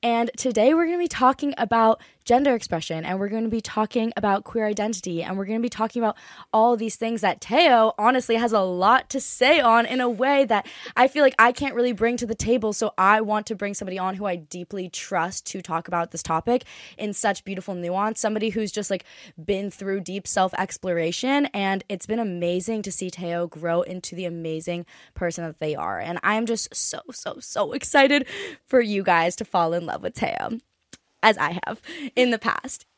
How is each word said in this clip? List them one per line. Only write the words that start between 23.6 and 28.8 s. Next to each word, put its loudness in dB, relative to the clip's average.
into -8
the -8
amazing -6
person -4
that -10
they -2
are, -4
and -6
I'm 0
just -4
so, -6
so, -10
so -4
excited 4
for 4
you 0